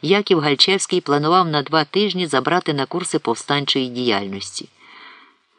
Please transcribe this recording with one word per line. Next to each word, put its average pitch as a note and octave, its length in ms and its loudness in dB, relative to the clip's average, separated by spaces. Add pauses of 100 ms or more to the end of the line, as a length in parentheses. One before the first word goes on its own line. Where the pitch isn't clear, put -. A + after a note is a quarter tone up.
Яків G3 380 2
Гальчевський F3 600 0
планував D#3+ 480 2
на D3+ 140 0
два D3+ 220 0
тижні F#3 420 0
забрати D3+ 480 0
на C3+ 120 -2
курси F3 320 -4
повстанчої C3+ 680 -2
діяльності. G2+ 800 -4 (920)